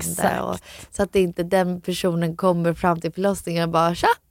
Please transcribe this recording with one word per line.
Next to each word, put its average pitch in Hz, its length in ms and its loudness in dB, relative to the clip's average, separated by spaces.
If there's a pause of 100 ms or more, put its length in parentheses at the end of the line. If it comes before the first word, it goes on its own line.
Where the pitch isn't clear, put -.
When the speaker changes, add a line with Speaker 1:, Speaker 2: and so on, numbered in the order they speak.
(100)
Speaker 1:
Exakt. - 320 0
Speaker 2:
Och, - 140 -4 (400)
så 202 60 0
att 196 140 0
inte 180 260 2
den 180 380 0
personen 170 560 -2
kommer 170 380 2
fram 175 260 0
till 160 120 -4
förlossningen 180 520 -2
och 165 60 -2
bara, 165 240 2
"Tja!" - 140 0 (220)